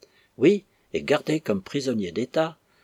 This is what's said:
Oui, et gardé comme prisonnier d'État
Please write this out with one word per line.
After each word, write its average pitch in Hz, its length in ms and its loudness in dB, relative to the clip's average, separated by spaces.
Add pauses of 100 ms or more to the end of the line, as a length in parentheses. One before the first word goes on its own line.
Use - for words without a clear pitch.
(380)
Oui, 185 280 4 (280)
et 76 100 -4
gardé 156 360 0
comme 101 240 -2
prisonnier 113 480 -4
d'État 160 460 -2 (260)